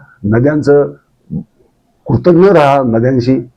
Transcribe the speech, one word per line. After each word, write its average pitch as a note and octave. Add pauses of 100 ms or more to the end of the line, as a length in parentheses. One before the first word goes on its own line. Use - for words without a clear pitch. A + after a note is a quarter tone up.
(240)
नद्यांचं C#3+ (1120)
कृतज्ञ F3
राहा C#3+
नद्यांशी B2 (160)